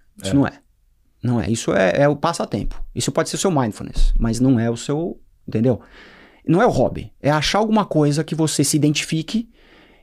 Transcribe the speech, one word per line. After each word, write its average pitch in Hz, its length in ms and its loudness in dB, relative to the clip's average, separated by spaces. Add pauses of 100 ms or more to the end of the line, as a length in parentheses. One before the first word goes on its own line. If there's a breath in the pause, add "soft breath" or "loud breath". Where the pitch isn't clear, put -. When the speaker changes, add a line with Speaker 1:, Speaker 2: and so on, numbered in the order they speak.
(220)
Speaker 1:
Isso 95 100 -6
Speaker 2:
É. - 20 2
Speaker 1:
não 139 140 4
é. - 40 -8 (720)
Não 120 180 0
é. - 100 -4
Isso - 220 -2
é, 180 280 2
é 143 80 4
o 147 60 0
passatempo. - 680 -4 (120)
Isso 123 160 -4
pode 160 180 -2
ser - 60 -6
o 151 40 -4
seu 196 120 0
mindfulness, - 680 0
mas 113 200 0
não 131 200 4
é 117 100 0
o 117 80 -2
seu, 165 420 -6 (280)
entendeu? 120 320 0 (680 loud breath)
Não 175 140 2
é 247 40 4
o 214 60 4
hobby. 113 400 -2 (100)
É - 80 0
achar 151 300 0
alguma 220 260 2
coisa 147 380 0
que 160 100 -10
você 156 300 0
se - 120 0
identifique, 156 720 -2 (560 soft breath)